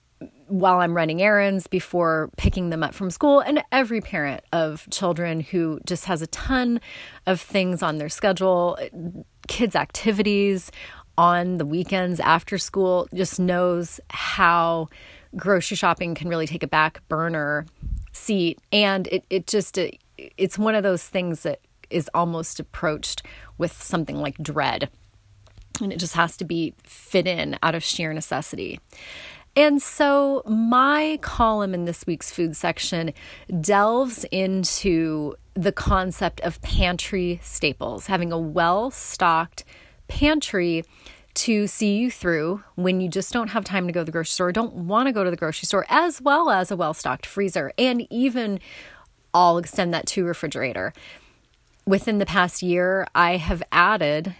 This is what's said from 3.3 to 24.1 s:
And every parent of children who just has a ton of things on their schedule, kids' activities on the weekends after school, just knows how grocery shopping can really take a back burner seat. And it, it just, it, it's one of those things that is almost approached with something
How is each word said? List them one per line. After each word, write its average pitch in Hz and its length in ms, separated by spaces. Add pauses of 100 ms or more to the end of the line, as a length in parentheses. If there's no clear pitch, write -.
And 294 320
every 233 300
parent 147 500
of 160 400
children 170 480
who 160 460
just 180 200
has 170 160
a 165 60
ton 247 540 (440)
of 185 140
things 180 420
on 156 160
their 151 120
schedule, 180 680 (680)
kids' 220 300
activities 202 920 (480)
on 175 400
the 156 80
weekends 180 540
after 175 380
school, 185 560
just 180 260
knows 180 680
how 170 800 (460)
grocery 185 420
shopping 170 380
can 156 140
really 165 180
take 165 160
a 147 40
back 156 400
burner 156 580 (460)
seat. 180 480 (120)
And 196 360
it, - 220
it 190 180
just, - 300
it, - 220 (180)
it's - 400
one 220 180
of 208 80
those 185 200
things 180 400
that 147 160 (300)
is 165 240
almost 165 460
approached - 640 (340)
with 165 240
something 147 360